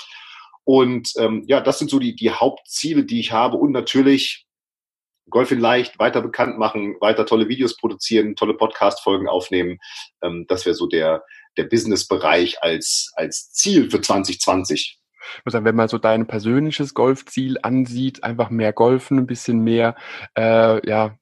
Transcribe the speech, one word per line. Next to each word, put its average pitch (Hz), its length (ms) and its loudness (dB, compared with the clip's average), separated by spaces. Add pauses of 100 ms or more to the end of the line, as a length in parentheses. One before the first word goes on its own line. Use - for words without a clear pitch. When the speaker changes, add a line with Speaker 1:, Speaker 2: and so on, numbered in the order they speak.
(640)
Speaker 1:
Und, 127 520 2
ähm, 110 300 0
ja, 131 140 4
das 127 180 0
sind 151 120 -6
so 139 80 2
die, 120 160 -2
die 113 160 0
Hauptziele, - 760 -2
die 117 160 -4
ich 110 120 -6
habe. 117 240 2
Und 147 160 0
natürlich 131 760 0 (840)
Golf 127 220 2
in 123 100 0
Leicht 120 380 0
weiter 123 220 0
bekannt 113 380 -4
machen, 104 420 -4
weiter 110 260 2
tolle 110 220 2
Videos 127 280 -2
produzieren, 107 600 -2
tolle 107 180 0
Podcast-Folgen 98 760 0
aufnehmen. 90 500 -2 (440)
Ähm, 87 260 -6
das 92 180 -2
wäre 85 80 2
so 87 120 -4
der, 80 380 0 (320)
der - 80 -2
Business-Bereich 90 1000 0
als, - 540 -2
als - 360 -8
Ziel 151 380 2
für 101 100 0
zwanzig 95 400 -2
zwanzig. - 580 -2 (400)
Speaker 2:
Ich - 60 -20
muss 117 80 -6
sagen, 110 120 -2
wenn 113 120 2
man 113 120 4
so 117 100 -4
dein 113 280 2
persönliches 135 680 -2
Golfziel 131 680 0
ansieht, 127 600 -2
einfach 117 280 -2
mehr 110 220 0
golfen, 127 460 2
ein 127 80 2
bisschen 120 340 -2
mehr, 117 360 2 (400)
äh, 113 520 4
ja, 110 340 0